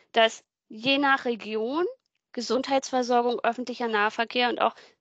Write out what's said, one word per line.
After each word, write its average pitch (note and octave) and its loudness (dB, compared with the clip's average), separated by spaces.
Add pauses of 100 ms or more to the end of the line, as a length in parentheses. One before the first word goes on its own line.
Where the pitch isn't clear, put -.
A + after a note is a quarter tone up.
(120)
dass A3+ 2 (260)
je B3+ 0
nach C4+ 2
Region A#3 -2 (480)
Gesundheitsversorgung, B3 0
öffentlicher A#3+ -4
Nahverkehr A3+ 0
und A3 -4
auch A3+ 2 (260)